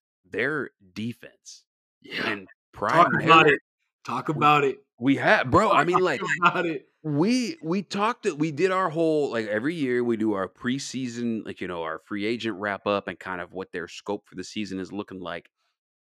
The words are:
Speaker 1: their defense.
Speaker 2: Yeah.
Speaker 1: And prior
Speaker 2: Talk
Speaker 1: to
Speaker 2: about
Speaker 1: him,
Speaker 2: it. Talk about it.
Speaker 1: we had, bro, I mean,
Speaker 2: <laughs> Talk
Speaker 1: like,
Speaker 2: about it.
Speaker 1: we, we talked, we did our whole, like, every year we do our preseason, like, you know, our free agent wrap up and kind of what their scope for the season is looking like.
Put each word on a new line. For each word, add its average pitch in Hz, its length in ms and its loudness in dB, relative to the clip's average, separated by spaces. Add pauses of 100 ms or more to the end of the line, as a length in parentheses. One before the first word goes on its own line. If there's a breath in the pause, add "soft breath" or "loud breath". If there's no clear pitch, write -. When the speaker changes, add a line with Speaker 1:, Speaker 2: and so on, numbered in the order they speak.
(240)
Speaker 1:
their 127 460 -4 (240)
defense. - 720 -12 (360)
Speaker 2:
Yeah. - 280 -6
Speaker 1:
And 101 180 -8 (240)
prior 127 320 4
Speaker 2:
Talk - 160 4
Speaker 1:
to - 60 -2
Speaker 2:
about 160 220 8
Speaker 1:
him, 143 80 6
Speaker 2:
it. - 40 -6 (460)
Talk 123 240 -6
about 147 340 4
it. 135 220 -2 (140)
Speaker 1:
we 131 180 2
had, 147 340 2
bro, 190 220 6
I 139 100 6
mean, 180 140 2
Speaker 2:
<laughs> - 20 4
Talk 185 40 2
Speaker 1:
like, 143 180 0 (200)
Speaker 2:
about 175 240 2
it. 160 220 -6 (160)
Speaker 1:
we, 185 580 0
we 170 220 -2
talked, 214 420 -4
we 160 280 -2
did 180 180 0
our 185 180 0
whole, 156 420 2
like, 113 160 -2
every 113 280 -2
year 123 280 0
we 120 120 0
do 110 180 0
our 95 140 -2
preseason, 120 1000 -6
like, 95 140 -12
you 95 80 -8
know, 87 160 -6
our 80 160 -8
free 101 260 -8
agent 110 320 -4
wrap 101 300 -4
up 101 220 0
and 90 100 -10
kind 92 220 -8
of 90 100 -12
what 92 220 -10
their 87 160 -8
scope - 380 -8
for - 80 -20
the 92 100 -8
season 95 340 -8
is 90 140 -8
looking 98 260 -10
like. 85 320 -12 (500)